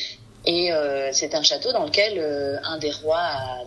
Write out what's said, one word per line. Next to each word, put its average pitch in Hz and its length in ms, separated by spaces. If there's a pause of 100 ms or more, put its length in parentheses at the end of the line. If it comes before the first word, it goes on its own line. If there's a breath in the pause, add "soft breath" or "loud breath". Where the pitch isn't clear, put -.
(440 loud breath)
Et, 175 280
euh, 139 400
c'est 151 240
un 151 80
château 175 260
dans 226 140
lequel, 202 340
euh, 143 460
un 160 140
des 151 120
rois 156 300
a 131 460